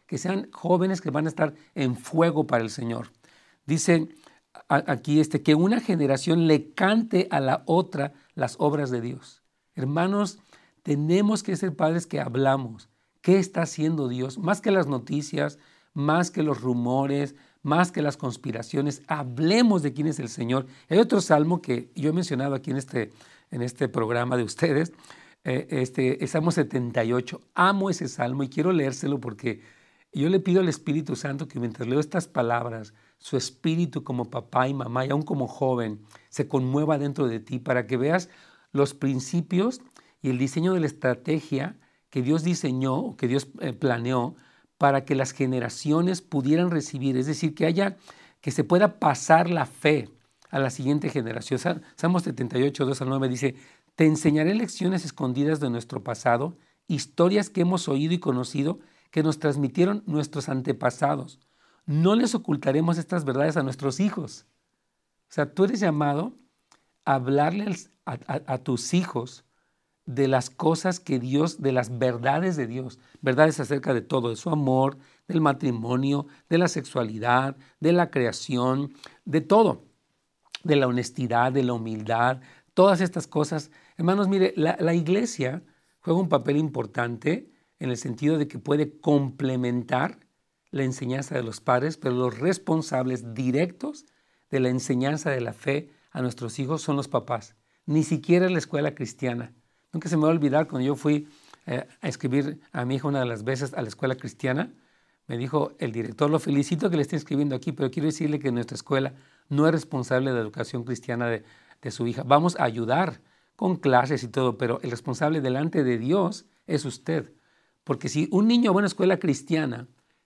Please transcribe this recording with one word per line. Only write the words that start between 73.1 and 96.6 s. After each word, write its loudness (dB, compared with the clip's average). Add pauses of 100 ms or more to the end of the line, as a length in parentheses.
verdades 4
acerca -2
de 0
todo, 0
de -6
su -8
amor, 2 (300)
del 0
matrimonio, 0 (240)
de 4
la 4
sexualidad, -2 (220)
de 4
la 4
creación, 0 (320)
de 0
todo, 4 (800)
de 4
la 4
honestidad, 0
de 2
la 0
humildad, -2 (320)
todas 6
estas -4
cosas. -2 (280)
Hermanos, 2
mire, 4
la, 0
la 2
iglesia -2 (380)
juega 0
un 0
papel 2
importante -2 (260)
en -4
el -4
sentido 0
de -2
que -14
puede -2
complementar 0 (540)
la -2
enseñanza -4
de -2
los -10
padres, 0
pero -2
los -2
responsables -2
directos -4 (440)
de 0
la 2
enseñanza -2
de -2
la -6
fe -4 (200)
a -4
nuestros -6
hijos -4